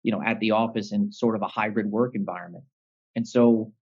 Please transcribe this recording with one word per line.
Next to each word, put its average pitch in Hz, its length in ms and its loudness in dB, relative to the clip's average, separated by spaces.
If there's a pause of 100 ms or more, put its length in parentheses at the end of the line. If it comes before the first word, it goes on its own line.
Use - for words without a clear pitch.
you 117 80 0
know, 101 120 -2
at 110 180 -2
the 110 120 2
office 113 400 0
in 104 200 0
sort 113 240 0
of 98 60 -2
a 92 60 -4
hybrid 107 400 -2
work 117 260 0
environment. 87 500 -8 (520)
And 117 100 -2
so, 117 460 4 (180)